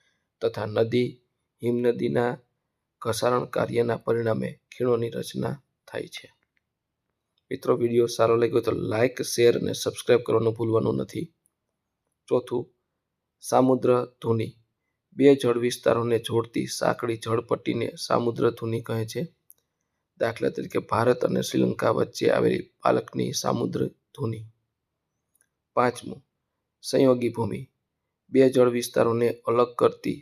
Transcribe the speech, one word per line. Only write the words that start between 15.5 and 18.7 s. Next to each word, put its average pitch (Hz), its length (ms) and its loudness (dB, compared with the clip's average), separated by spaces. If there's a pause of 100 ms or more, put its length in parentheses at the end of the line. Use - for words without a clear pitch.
વિસ્તારોને 117 600 0
જોડતી 117 480 -4
સાંકડી 120 580 -2
જળપટ્ટીને 117 720 -4
સામુદ્ર 120 540 -2
ધુની 113 320 -6